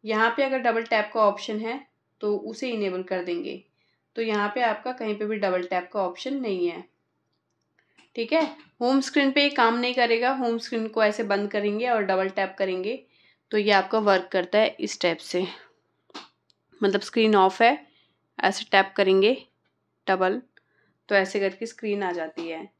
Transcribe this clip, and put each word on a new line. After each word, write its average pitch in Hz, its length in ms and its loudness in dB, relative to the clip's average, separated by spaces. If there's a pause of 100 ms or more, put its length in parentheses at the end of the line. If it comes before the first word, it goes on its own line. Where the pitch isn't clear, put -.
यहाँ 220 340 2
पे 285 60 2
अगर 262 160 0
डबल 226 240 0
टैप 214 300 0
का 226 60 -2
ऑप्शन 214 400 0
है, 226 200 -6 (420)
तो 208 180 0
उसे 220 300 -8
इनेबल 196 340 -4
कर 185 200 -4
देंगे, 180 400 -6 (520)
तो 226 60 -4
यहाँ 208 340 0
पे 254 60 -2
आपका 226 300 -2
कहीं 226 240 -6
पे 208 100 -6
भी 214 100 -4
डबल 185 280 -2
टैप 180 300 -4
का 208 80 -2
ऑप्शन 190 340 -6
नहीं 196 320 -2
है, 170 160 -6 (1300)
ठीक 233 180 -2
है। 320 80 4 (400)
होम 262 200 4
स्क्रीन 277 300 2
पे 285 120 2
ये 285 60 2
काम 240 280 2
नहीं 247 160 -2
करेगा, 240 380 2
होम 247 260 -2
स्क्रीन 226 300 -6
को 220 160 0
ऐसे 214 200 0
बंद 202 280 0
करेंगे 208 380 -2
और 226 140 2
डबल 190 260 0
टैप 190 300 -4
करेंगे, 190 360 -4 (560)
तो 214 60 0
ये 208 140 2
आपका 196 300 4
वर्क 190 300 4
करता 185 280 0
है 220 200 2
इस - 220 -6
टाइप 165 180 0
से, - 260 -4 (1400)
मतलब 202 200 2
स्क्रीन 220 340 2
ऑफ 190 260 6
है, 247 260 4 (520)
ऐसे 196 320 0
टैप 196 260 4
करेंगे 196 380 4 (720)
डबल, 190 340 0 (680)
तो 208 60 0
ऐसे 190 240 0
करके 196 260 -4
स्क्रीन 202 380 -6
आ 185 80 -4
जाती 165 360 -8
है। 165 200 -12 (120)